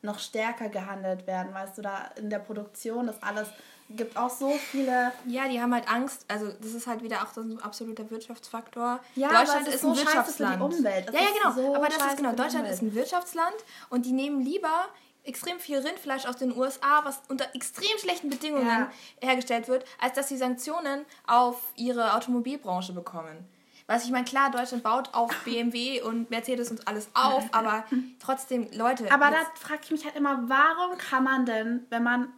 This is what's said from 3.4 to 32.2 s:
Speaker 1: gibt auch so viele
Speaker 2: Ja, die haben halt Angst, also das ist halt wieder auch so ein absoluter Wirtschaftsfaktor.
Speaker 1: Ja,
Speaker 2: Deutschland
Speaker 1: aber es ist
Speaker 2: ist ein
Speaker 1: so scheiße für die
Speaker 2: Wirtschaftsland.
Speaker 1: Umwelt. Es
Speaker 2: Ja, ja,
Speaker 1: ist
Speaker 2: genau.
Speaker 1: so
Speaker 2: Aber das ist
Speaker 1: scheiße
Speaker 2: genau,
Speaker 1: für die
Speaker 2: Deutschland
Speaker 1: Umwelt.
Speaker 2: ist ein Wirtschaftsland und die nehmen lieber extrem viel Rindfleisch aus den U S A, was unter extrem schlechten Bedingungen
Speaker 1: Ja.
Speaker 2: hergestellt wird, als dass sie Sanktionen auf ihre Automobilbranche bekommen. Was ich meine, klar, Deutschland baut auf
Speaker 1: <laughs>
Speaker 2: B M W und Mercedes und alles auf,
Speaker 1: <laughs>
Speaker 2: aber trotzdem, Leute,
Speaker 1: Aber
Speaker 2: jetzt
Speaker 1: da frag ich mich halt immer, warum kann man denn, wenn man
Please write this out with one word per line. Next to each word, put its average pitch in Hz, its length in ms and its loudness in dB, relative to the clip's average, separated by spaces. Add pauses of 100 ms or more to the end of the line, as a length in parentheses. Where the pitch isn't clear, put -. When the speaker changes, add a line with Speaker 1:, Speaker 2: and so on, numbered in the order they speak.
Speaker 1:
gibt 226 280 -6
auch 247 140 0
so 269 200 -2 (220)
viele 254 400 2 (140)
Speaker 2:
Ja, 247 220 -2
die 247 140 0
haben 247 100 2
halt 240 160 0
Angst, 247 380 -2
also 214 220 -4 (120)
das 220 140 -10
ist 233 140 -8
halt 233 160 -6
wieder 214 180 -4
auch 214 100 -6
so 226 100 -10
ein 220 200 -8
absoluter 220 480 -10
Wirtschaftsfaktor. 233 880 -6 (160)
Speaker 1:
Ja, 269 140 2
Speaker 2:
Deutschland 311 220 8
Speaker 1:
aber 285 100 4
es 285 80 -2
ist 277 80 0
Speaker 2:
ist 269 80 -2
ein 247 100 6
Speaker 1:
so 269 60 4
scheiße 294 80 4
für - 20 4
die 311 60 6
Speaker 2:
Wirtschaftsland. 214 460 2
Speaker 1:
Umwelt. 233 460 2
Es 240 60 -4
Speaker 2:
Ja, 320 60 4
ja, 392 60 6
Speaker 1:
ist 415 160 4
Speaker 2:
genau. 285 120 4
Speaker 1:
so 269 220 2
Speaker 2:
Aber 294 100 4
das 311 100 2
ist 302 60 2
Speaker 1:
scheiße 277 140 2
Speaker 2:
genau, 277 140 2
Speaker 1:
für - 60 0
die 247 60 0
Speaker 2:
Deutschland 247 220 0
Speaker 1:
Umwelt. 196 100 -2
Speaker 2:
ist 185 80 -4
ein 214 140 -2
Wirtschaftsland 349 580 0 (360)
und 247 160 0
die 254 60 0
nehmen 277 280 0
lieber 330 460 0 (360)
extrem 349 380 -6
viel 285 180 -2
Rindfleisch 277 480 -4
aus 247 100 -6
den 254 200 0
U 254 80 2
S 269 180 -4
A, 294 220 6
was 277 240 -6
unter 269 260 -4
extrem 403 440 -4
schlechten 349 320 -2
Bedingungen 277 360 0
Speaker 1:
Ja. 233 240 2 (320)
Speaker 2:
hergestellt 247 460 0
wird, 254 160 2 (160)
als 240 140 0
dass 269 140 0
sie 269 80 -4
Sanktionen 277 680 -2 (240)
auf 240 320 6 (160)
ihre 233 400 2
Automobilbranche 240 760 -2
bekommen. 165 440 -10 (520)
Was 240 160 2
ich 247 60 -6
meine, 247 140 2
klar, 269 260 2
Deutschland 247 320 -4
baut 254 320 0
auf 233 160 2
Speaker 1:
<laughs> - 140 -6
Speaker 2:
B 233 160 -2
M 233 120 2
W 247 300 -2
und 233 280 -4
Mercedes 240 420 -2
und 214 160 -6
alles 214 260 -4
auf, 262 340 4
Speaker 1:
<laughs> - 40 -6
Speaker 2:
aber 220 320 2 (340)
trotzdem, 262 540 -2
Leute, 233 400 2
Speaker 1:
Aber 285 180 8
Speaker 2:
jetzt 311 80 4 (240)
Speaker 1:
da - 60 -12
frag 302 160 -4
ich - 80 -4
mich 302 120 -2
halt 294 120 -8
immer, 277 320 2
warum 330 500 4
kann 262 240 0
man 262 240 4
denn, 233 440 0
wenn 233 120 0
man 247 360 2